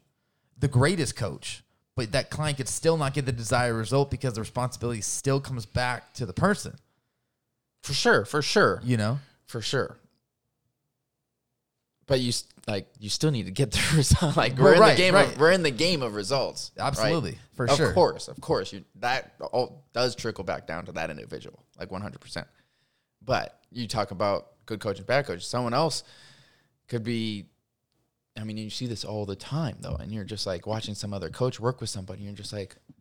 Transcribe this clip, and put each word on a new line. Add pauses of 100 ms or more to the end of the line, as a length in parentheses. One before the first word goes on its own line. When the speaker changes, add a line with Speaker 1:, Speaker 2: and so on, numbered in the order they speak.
(580)
Speaker 1:
the
greatest
coach, (420)
but
that
client
could
still
not
get
the
desired
result
because
the
responsibility
still
comes
back
to
the
person. (1080)
Speaker 2:
For
sure,
for
sure.
Speaker 1:
You
know? (260)
Speaker 2:
For
sure. (2000)
But
you
s-, (220)
like, (120)
you
still
need
to
get
the
<laughs>
result.
Like,
Speaker 1:
Well,
Speaker 2:
we're
in
Speaker 1:
right,
Speaker 2:
the
game
Speaker 1:
right.
Speaker 2:
of,
we're
in
the
game
of
results,
right?
Speaker 1:
Absolutely, (160)
for
Speaker 2:
Of
Speaker 1:
sure.
Speaker 2:
course,
of
course.
You, (120)
that
all
does
trickle
back
down
to
that
individual, (160)
like,
one
hundred
percent. (760)
But (140)
you
talk
about (180)
good
coach
and
bad
coach.
Someone
else (840)
could
be, (920)
I
mean,
you
see
this
all
the
time,
though,
and
you're
just,
like,
watching
some
other
coach
work
with
somebody,
and
you're
just
like, (260)